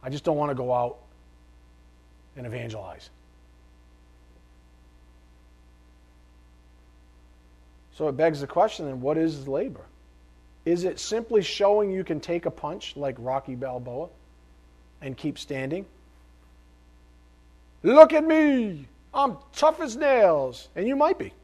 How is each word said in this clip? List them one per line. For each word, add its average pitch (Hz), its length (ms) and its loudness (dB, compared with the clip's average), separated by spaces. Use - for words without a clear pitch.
I 131 60 -10
just 143 160 -10
don't 160 120 2
want 147 140 -2
to 139 40 -2
go 123 180 -4
out 120 260 -2
and 127 100 -14
evangelize." 110 640 -12
So 156 160 -4
it 139 80 -4
begs 156 240 2
the 139 60 -8
question 185 400 -2
then, 131 140 -8
what 143 160 -2
is 156 320 -4
labor? 165 360 -6
Is 175 180 0
it 185 160 -4
simply 226 420 -2
showing 202 480 0
you 190 140 -4
can 156 160 -4
take 170 240 -6
a 165 60 -2
punch - 460 -12
like 139 220 -6
Rocky 131 360 -4
Balboa 127 540 -8
and 135 160 -12
keep 143 220 -8
standing? 143 480 -8
"Look 311 300 10
at 311 120 2
me, 262 640 2
I'm 269 240 -2
tough 320 260 2
as 254 160 -6
nails." 190 800 2
And 180 100 -4
you 262 80 0
might 320 240 2
be. - 140 -10